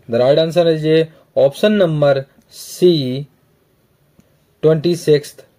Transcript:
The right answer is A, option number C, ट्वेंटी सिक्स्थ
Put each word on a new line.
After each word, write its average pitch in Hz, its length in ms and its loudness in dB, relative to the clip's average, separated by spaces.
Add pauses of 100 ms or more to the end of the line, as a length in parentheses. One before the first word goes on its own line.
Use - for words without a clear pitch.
(100)
The 117 120 0
right 151 240 2
answer 165 320 0
is 156 80 -6
A, 160 180 2 (340)
option 202 440 0
number 147 400 0 (300)
C, - 320 -8 (1800)
ट्वेंटी 160 340 0
सिक्स्थ - 480 -2 (140)